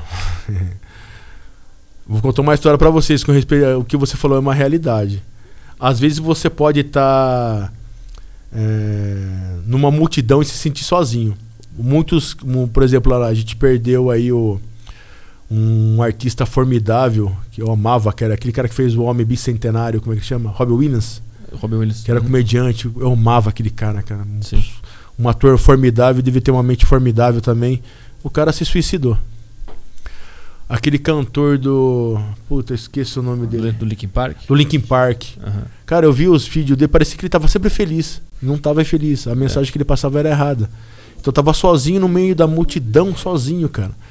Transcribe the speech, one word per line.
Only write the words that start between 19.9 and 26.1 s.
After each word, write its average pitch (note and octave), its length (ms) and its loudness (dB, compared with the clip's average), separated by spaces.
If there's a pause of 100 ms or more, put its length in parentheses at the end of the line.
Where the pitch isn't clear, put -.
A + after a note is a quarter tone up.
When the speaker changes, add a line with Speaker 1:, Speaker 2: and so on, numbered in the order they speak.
Speaker 1:
como A2+ 140 -4
é - 40 -4
que - 60 -8
chama? A#2+ 240 -4
Robbie A#2+ 240 0
Williams? B2 480 0 (320)
Speaker 2:
Robbie A2+ 220 -4
Williams. A2 260 -2
Speaker 1:
Que - 100 -6
era A#2+ 80 2
Speaker 2:
Uhum. A2+ 60 0
Speaker 1:
comediante, A#2+ 720 0
eu B2+ 160 0
amava A#2 380 4
aquele G#2+ 180 -4
cara, G#2+ 320 -4
cara. G#2 240 -8 (160)
Speaker 2:
Sim. - 220 4 (540)
Speaker 1:
Um A#2+ 120 2
ator B2+ 300 6
formidável, B2+ 640 4